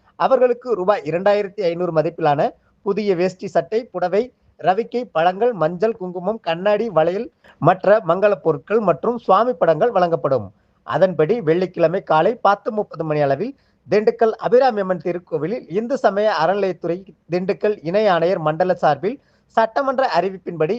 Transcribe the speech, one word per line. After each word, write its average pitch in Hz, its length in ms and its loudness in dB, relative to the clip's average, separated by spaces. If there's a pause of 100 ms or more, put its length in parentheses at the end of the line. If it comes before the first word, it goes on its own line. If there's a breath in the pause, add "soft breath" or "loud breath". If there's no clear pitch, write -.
(180)
அவர்களுக்கு 247 560 2
ரூபாய் 185 300 -2
இரண்டாயிரத்தி 196 580 -2
ஐந்நூறு 170 300 -2
மதிப்பிலான 156 480 0 (460)
புதிய 202 280 0
வேஷ்டி 185 340 -4
சட்டை, 170 360 -2
புடவை, 180 360 -2 (400)
ரவிக்கை, 226 420 -2 (100)
பழங்கள், 190 400 0
மஞ்சள், 175 440 -2
குங்குமம், 185 440 -8
கண்ணாடி, 202 480 -2
வளையல், 175 400 0 (320 soft breath)
மற்ற 185 460 4
மங்கள 196 280 2
பொருட்கள் 165 460 -2
மற்றும் 214 380 0
சுவாமி 226 340 2
படங்கள் 190 420 2
வழங்கப்படும். 151 520 0 (400)
அதன்படி 160 540 0
வெள்ளிக்கிழமை 175 640 0
காலை 165 320 2
பத்து 202 380 -2
முப்பது 180 320 -4
மணி 151 160 0
அளவில் 147 340 -2 (320)
திண்டுக்கல் 220 500 2
அபிராமி 226 440 2
அம்மன் 185 240 -4
திருக்கோவிலில் 175 640 -6
இந்து 226 300 -4
சமய 208 340 2
அறநிலையத்துறை 175 640 0 (320)
திண்டுக்கல் 190 520 -2
இணை 180 240 0
ஆணையர் 175 320 2
மண்டல 165 360 0
சார்பில் 170 440 -2 (380)
சட்டமன்ற 262 480 0 (100)
அறிவிப்பின்படி 175 640 -2